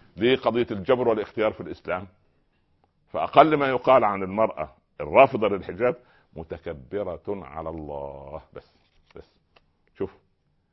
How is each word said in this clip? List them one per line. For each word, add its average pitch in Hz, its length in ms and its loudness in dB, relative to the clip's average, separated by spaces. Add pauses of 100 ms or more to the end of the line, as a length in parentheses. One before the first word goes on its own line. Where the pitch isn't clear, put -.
(160)
ليه 123 200 4
قضية 123 340 0
الجبر 120 380 0
والاختيار 107 440 0
في - 80 -14
الإسلام؟ 90 460 -8 (1000)
فأقل 143 480 4
ما 139 120 0
يقال 127 360 4
عن 98 180 -2
المرأة 95 520 -2 (260)
الرافضة 107 480 4
للحجاب: 98 480 -2 (400)
"متكبرة 82 920 -10
على 80 400 -10
الله". 71 760 -12 (120)
بس، - 180 -20 (440)
بس. - 140 -20 (680)
شوف، - 180 -8 (560)